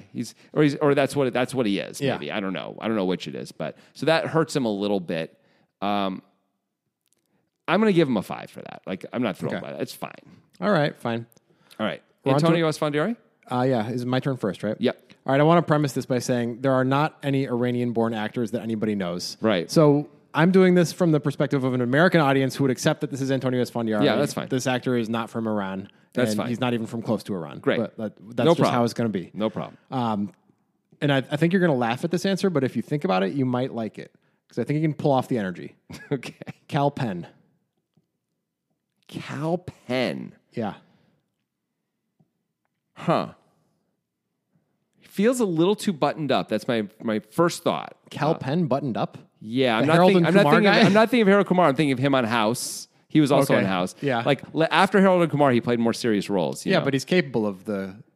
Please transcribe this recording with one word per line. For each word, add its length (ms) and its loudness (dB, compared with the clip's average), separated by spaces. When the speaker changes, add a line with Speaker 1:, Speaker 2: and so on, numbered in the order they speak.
Speaker 1:
he's, 200 -8
or 100 2
he's, 140 2
or 180 2
that's 220 0
what, 160 0
that's 200 -2
what 120 0
he 140 0
is. 200 -10
Speaker 2:
Yeah. 140 -2
Speaker 1:
Maybe 180 -10
I 80 -6
don't 140 -4
know. 260 -10
I 80 -6
don't 80 -2
know 80 0
which 240 -2
it 80 -10
is, 160 -12
but 260 -10
so 120 -12
that 220 0
hurts 280 -2
him 80 -2
a 80 -2
little 300 -2
bit. 360 -8
Um, 400 -4
I'm 140 2
gonna 100 4
give 160 4
him 80 0
a 60 0
five 280 -10
for 120 -18
that. 260 -16
Like, 240 -8
I'm 100 -6
not 140 -2
thrilled 200 -8
Speaker 2:
Okay. 60 -8
Speaker 1:
by 120 -12
that. 80 -8
It's 120 -8
fine. 200 -14
Speaker 2:
All 100 0
right, 260 0
fine. 280 -4
Speaker 1:
All 80 -4
right, 160 -6
Speaker 2:
We're 120 2
on 40 2
to 60 2
Speaker 1:
Antonio 240 2
Esfandiari? 480 -2
Speaker 2:
Uh, 160 0
yeah, 220 0
is 160 -6
my 160 -2
turn 160 -2
first, 260 -6
right? 160 -4
Speaker 1:
Yep. 340 -4
Speaker 2:
All 80 0
right, 80 4
I 20 6
wanna 180 6
premise 300 0
this 140 -6
by 140 -2
saying 420 -4
there 100 2
are 140 2
not 360 0
any 280 -2
Iranian-born 640 0
actors 380 -4
that 100 -4
anybody 340 -4
knows. 460 -6
Speaker 1:
Right. 280 0
Speaker 2:
So 380 4
I'm 180 4
doing 240 6
this 160 2
from 220 0
the 80 2
perspective 420 -2
of 100 0
an 80 0
American 380 4
audience 380 2
who 80 2
would 60 2
accept 300 -2
that 80 -4
this 120 -6
is 100 -2
Antonio 320 0
Esfandiari. 400 -2
Speaker 1:
Yeah, 140 2
that's 160 0
fine. 160 -6
Speaker 2:
This 180 -2
actor 300 0
is 120 -2
not 200 -4
from 180 -6
Iran. 420 -4
Speaker 1:
That's 180 0
Speaker 2:
and 80 -2
Speaker 1:
fine. 100 -4
Speaker 2:
he's 100 -4
not 140 -2
even 140 -4
from 140 -8
close 220 -4
to 100 -8
Iran. 260 -10
Speaker 1:
Great. 200 0
Speaker 2:
But 180 -6
that, 200 -8
that's 280 -20
Speaker 1:
No 60 6
Speaker 2:
just 80 2
Speaker 1:
problem. 140 2
Speaker 2:
how 100 2
it's 100 -2
gonna 160 -2
be. 240 -6
Speaker 1:
No 160 -2
problem. 280 -10
Speaker 2:
Um, 420 -4
and 100 2
I, 60 2
I 60 -2
think 160 2
you're 80 4
gonna 120 4
laugh 300 -2
at 80 -4
this 140 -2
answer, 240 0
but 160 0
if 100 -4
you 60 -4
think 240 -4
about 180 0
it, 100 -2
you 120 0
might 280 -2
like 240 -8
it. 140 -16
'Cause 100 -8
I 60 0
think 160 -2
you 60 2
can 60 0
pull 180 0
off 160 2
the 100 0
energy. 380 -6
Speaker 1:
<laughs> 200 -12
Okay. 240 -8
Speaker 2:
Kal 240 0
Penn. 360 -6
Speaker 1:
Kal 520 -6
Penn. 760 -6
Speaker 2:
Yeah. 200 -6
Speaker 1:
Huh. 360 -2
Feels 380 0
a 60 0
little 300 2
too 180 -2
buttoned 380 -2
up. 180 0
That's 180 -4
my, 200 -2
my 180 -2
first 440 -2
thought. 320 -4
Speaker 2:
Kal 220 -2
Speaker 1:
Uh, 60 -2
Speaker 2:
Penn 300 -2
buttoned 300 -2
up? 200 -6
Speaker 1:
Yeah, 380 0
I'm 40 4
Speaker 2:
The 60 2
Speaker 1:
not 60 6
Speaker 2:
Harold 200 8
Speaker 1:
think-, 60 6
Speaker 2:
and 80 4
Speaker 1:
I'm 60 4
not 100 8
Speaker 2:
Kumar 120 6
Speaker 1:
thinking 140 6
of, 60 6
Speaker 2:
guy? 120 6
Speaker 1:
I'm 60 6
not 160 6
thinking 140 4
of 40 2
Harold 200 6
Kumar. 200 4
I'm 80 2
thinking 180 2
of 60 -2
him 160 2
on 80 2
House. 640 -2
He 140 4
was 100 4
also 220 4
Speaker 2:
Okay. 80 4
Speaker 1:
in 60 0
House. 340 -2
Speaker 2:
Yeah. 220 -2
Speaker 1:
Like, 180 0
le-, 180 2
after 280 4
Harold 220 4
and 100 0
Kumar, 200 4
he 100 4
played 180 0
more 140 2
serious 360 0
roles. 360 -2
You 60 0
Speaker 2:
Yeah, 80 2
Speaker 1:
know? 60 -2
Speaker 2:
but 80 -2
he's 120 -2
capable 400 0
of 200 -6
the 300 -6